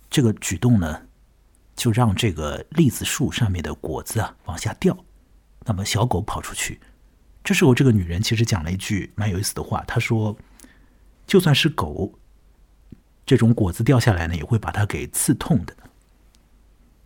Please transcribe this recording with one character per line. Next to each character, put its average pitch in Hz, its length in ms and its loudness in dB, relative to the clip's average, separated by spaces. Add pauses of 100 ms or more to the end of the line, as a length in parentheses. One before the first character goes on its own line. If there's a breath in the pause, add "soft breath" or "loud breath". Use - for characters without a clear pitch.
这 - 120 2
个 110 120 4
举 - 240 -6
动 123 220 4
呢， - 240 -6 (720)
就 - 160 0
让 110 240 2
这 - 180 0
个 80 380 -8
栗 151 180 4
子 - 160 -4
树 - 260 -2
上 107 200 0
面 87 100 -4
的 78 140 -6
果 - 260 -8
子 - 180 -6
啊 - 160 -4 (100)
往 - 120 -8
下 - 220 -6
掉。 - 180 0 (640)
那 113 100 -4
么 98 120 -6
小 - 220 0
狗 90 160 0
跑 - 180 -8
出 - 140 -12
去， - 240 -8 (640 soft breath)
这 - 100 0
时 185 100 2
候 131 120 6
这 143 100 4
个 127 60 6
女 101 140 2
人 85 140 -4
其 113 160 0
实 113 80 2
讲 98 200 -2
了 80 80 -6
一 92 40 -4
句 92 380 -6
蛮 104 160 -2
有 90 80 -2
意 104 60 -2
思 - 100 -6
的 - 80 -8
话， - 260 -6
她 - 120 -2
说 107 360 0 (920 soft breath)
：“就 202 120 6
算 160 140 4
是 147 160 2
狗， 98 420 -6 (1160)
这 131 100 6
种 117 160 6
果 98 180 0
子 113 120 -4
掉 131 160 4
下 117 140 4
来 85 120 -2
呢， 85 100 -4
也 80 80 -6
会 117 140 0
把 - 140 -4
它 101 160 0
给 - 220 -6
刺 - 260 0
痛 107 300 0
的。” - 100 -14 (1300)